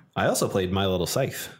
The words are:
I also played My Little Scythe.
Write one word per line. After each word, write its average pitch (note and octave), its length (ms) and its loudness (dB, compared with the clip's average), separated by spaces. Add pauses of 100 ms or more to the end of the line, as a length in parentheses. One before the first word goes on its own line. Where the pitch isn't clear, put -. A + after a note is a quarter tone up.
(160)
I G2 120 2
also G3 220 2
played F#2 220 0
My G2 160 2
Little F2+ 180 2
Scythe. - 440 -2 (100)